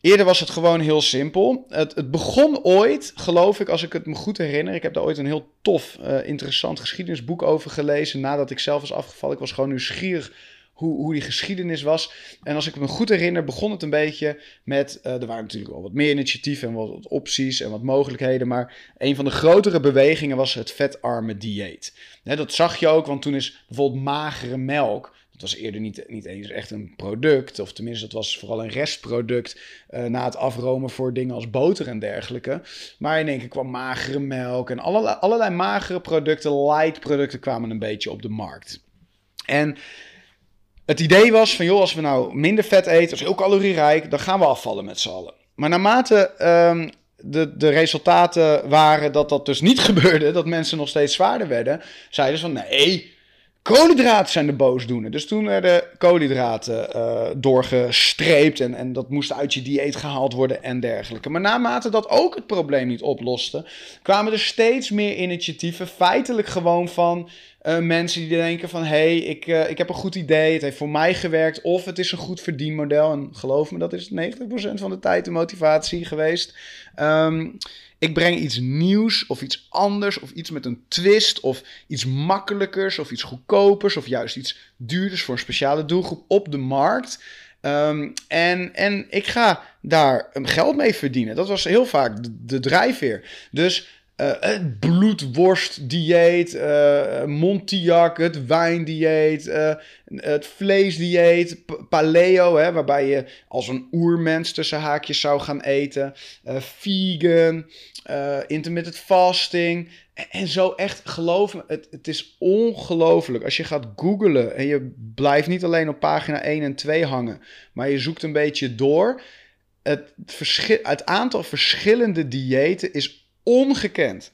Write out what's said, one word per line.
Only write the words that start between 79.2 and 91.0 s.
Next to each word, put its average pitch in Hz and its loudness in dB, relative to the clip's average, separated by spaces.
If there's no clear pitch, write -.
of - -6
iets - -10
anders 202 -2
of 131 -16
iets 165 -12
met 143 -10
een 120 -8
twist 202 2
of 131 -2
iets 123 -6
makkelijkers 190 -2
of 143 -8
iets 120 -10
goedkopers 202 2
of 131 -8
juist 120 -4
iets - -10
duurders 185 -4
voor 127 -6
een 120 -4
speciale 143 -2
doelgroep 170 -2
op 196 2
de 143 -4
markt. 139 0
Ehm, 147 -2
en, 175 0
en 202 0
ik 196 -4
ga 220 2
daar, 143 4
ehm, 139 -6
geld 214 2
mee 277 2
verdienen. 123 -4